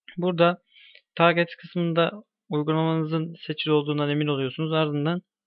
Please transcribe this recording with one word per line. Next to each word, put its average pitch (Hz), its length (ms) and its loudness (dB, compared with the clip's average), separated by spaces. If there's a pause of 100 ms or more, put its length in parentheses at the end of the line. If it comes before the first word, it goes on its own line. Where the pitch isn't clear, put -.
(180)
Burada 175 440 2 (540)
Target 170 400 2
kısmında 170 560 0 (380)
uygulamanızın 160 880 0 (120)
seçili 151 260 -2
olduğundan 147 360 0
emin 147 180 0
oluyorsunuz. 143 460 -2
Ardından 156 480 0 (260)